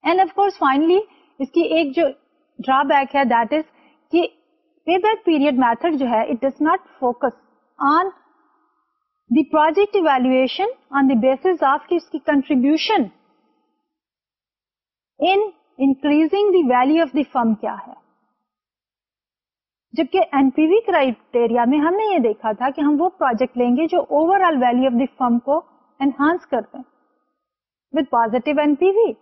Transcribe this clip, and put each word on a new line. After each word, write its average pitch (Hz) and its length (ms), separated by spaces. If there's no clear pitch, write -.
And 339 180
of 381 160
course, 392 220
finally، 330 400
اس 269 120
کی 339 100
ایک 294 200
جو 339 80
ڈرا 262 300
بیک 277 260
ہے، 277 80
that 233 240
is 311 80
کہ 339 80
pay 339 180
back 440 220
period 294 360
method 254 360
جو 269 100
ہے، 220 120
it 262 140
does 269 220
not 370 180
focus 247 340
on 330 320
the 311 140
project 330 480
evaluation 262 720
on 269 120
the 254 140
basis 294 440
of 294 200
کہ 349 60
اس - 140
کی 311 100
contribution 285 760
in 392 260
increasing 302 720
the 349 160
value 277 340
of 254 140
the 277 160
firm 233 260
کیا 208 140
ہے، - 120
جبکہ 330 440
این 269 180
پی 311 120
وی 381 180
کرائٹیریا 247 840
میں 285 120
ہم 320 160
نے 427 180
یہ 349 100
دیکھا 220 340
تھا 254 180
کہ 320 60
ہم 294 180
وہ 349 100
پروجیکٹ 247 380
لیں 247 200
گے 320 140
جو 359 80
overall 339 460
value 247 260
of 240 100
the 262 220
firm 240 240
کو 294 160
انہانس 285 480
کرتے - 300
ہیں 254 60
with 285 240
positive 240 420
این 294 160
پی 381 220
وی۔ 440 140